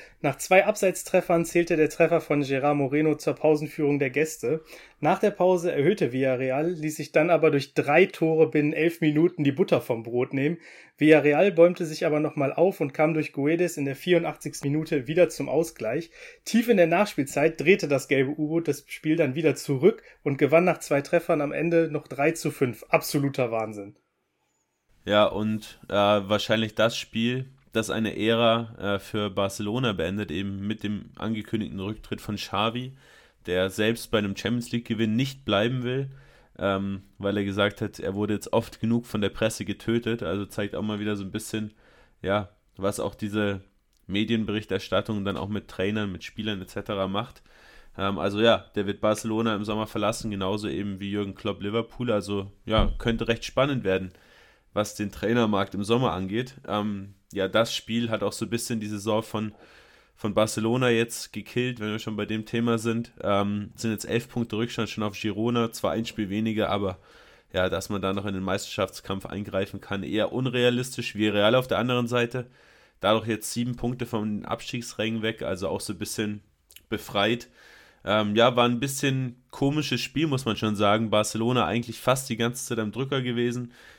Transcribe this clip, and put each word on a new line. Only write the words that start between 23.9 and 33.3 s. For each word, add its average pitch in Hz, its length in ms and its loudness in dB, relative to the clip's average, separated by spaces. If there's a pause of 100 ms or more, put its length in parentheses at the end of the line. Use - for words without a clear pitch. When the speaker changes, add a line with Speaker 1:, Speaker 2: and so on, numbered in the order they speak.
Speaker 2:
Ja, 104 180 6
und, 107 520 -4 (100)
äh, - 60 -2
wahrscheinlich 104 800 2
das 113 220 2
Spiel, 123 520 -4 (220)
das 113 200 -2
eine 110 280 -2
Ära, 113 800 2
äh, - 20 0
für 104 320 -4
Barcelona 104 600 -2
beendet, 92 400 -2
eben 98 340 -6
mit 107 160 -6
dem 104 320 -6
angekündigten 107 640 -4
Rücktritt 101 420 -8
von 107 140 -6
Xavi, 113 580 -4 (540)